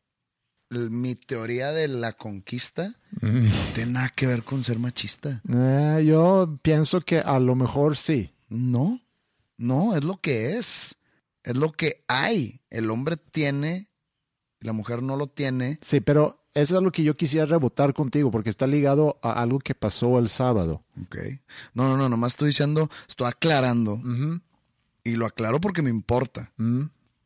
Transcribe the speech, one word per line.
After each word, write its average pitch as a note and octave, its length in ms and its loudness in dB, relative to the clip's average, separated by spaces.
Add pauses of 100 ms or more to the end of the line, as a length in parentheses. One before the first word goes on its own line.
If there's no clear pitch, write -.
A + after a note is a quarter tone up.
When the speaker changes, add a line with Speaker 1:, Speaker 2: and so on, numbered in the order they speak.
(680)
Speaker 1:
el, A#2+ 220 -6
mi B2 240 -4
teoría B2 560 -6
de D#3 160 -2
la A#2 260 -4
conquista A#2+ 840 -8 (260)
Speaker 2:
Mm. A2+ 280 2
Speaker 1:
no - 20 4 (240)
tiene A#2 160 -4
nada B2+ 180 -2
que - 160 -2
ver B2 180 0
con C3+ 200 -4
ser A#2 160 -4
machista. A#2+ 640 -6 (120)
Speaker 2:
Eh, C#3+ 540 4
yo E3 540 4
pienso D#3 400 2
que D#3+ 180 0
a C3+ 200 0
lo B2+ 160 4
mejor C#3 420 0
sí. B2 360 -2 (140)
Speaker 1:
No, B2 540 0 (560)
no, C#3+ 400 0
es C#3 80 -2
lo F#3 120 -4
que C3+ 400 -2
es. - 380 -4 (480)
Es A#2+ 140 -4
lo D#3 160 0
que - 340 -4
hay. C3+ 600 0
El A2+ 200 -4
hombre C#3 280 -4
tiene, D#3 720 -4 (720)
la A2 100 -6
mujer A#2 320 -4
no C3+ 140 -4
lo C#3+ 100 -4
tiene. C3 580 -4
Speaker 2:
Sí, C#3+ 140 2
pero D3+ 380 2 (160)
eso D3 240 2
es F#3 60 2
lo F#3 100 2
que E3 100 0
yo D3+ 140 2
quisiera D#3 280 2
rebotar C#3 480 2
contigo, C#3+ 380 2
porque A2 180 0
está C3 160 0
ligado C#3+ 560 2
a A#2 200 -2
algo B2 180 2
que - 160 -6
pasó A#2+ 440 2
el A2+ 100 2
sábado. G2+ 520 0 (220)
Speaker 1:
Ok. - 140 -14 (560)
No, C3 160 0
no, C3 80 2
no, C3+ 100 2
nomás A#2+ 260 0
estoy D3 140 0
diciendo, D3 420 2 (200)
estoy B2 180 -4
aclarando. A#2+ 680 2
Speaker 2:
Ujú. B2 440 -4 (640)
Speaker 1:
Y A#2 140 -2
lo A#2 80 0
aclaro A2+ 340 -2
porque F3 220 -2
me C3+ 80 0
importa. A#2 680 -2
Speaker 2:
Ujú. B2 320 -2 (360)